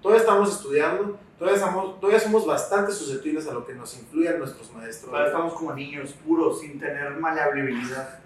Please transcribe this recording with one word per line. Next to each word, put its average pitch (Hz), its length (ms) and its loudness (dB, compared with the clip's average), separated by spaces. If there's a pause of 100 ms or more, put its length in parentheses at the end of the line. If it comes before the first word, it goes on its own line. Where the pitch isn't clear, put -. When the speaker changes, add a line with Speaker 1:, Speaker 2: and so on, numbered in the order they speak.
Speaker 1:
Todavía 220 200 8
estamos 202 340 6
estudiando, 170 600 0 (200)
todavía 190 220 2
estamos, 190 400 -2
todavía 208 200 4
somos 214 260 2
bastante 202 460 0
susceptibles 151 560 -6
a 139 60 -8
lo 120 120 -8
que 131 80 -14
nos 120 240 -14
influyan 156 420 0
nuestros - 340 -10
maestros. 113 380 -14
Speaker 2:
Todavía 147 160 2
estamos 165 260 0
como 160 200 -8
niños 143 400 -10 (120)
puros, - 360 2
sin 147 180 -14
tener 143 380 -6
maleabilidad. 135 1080 -2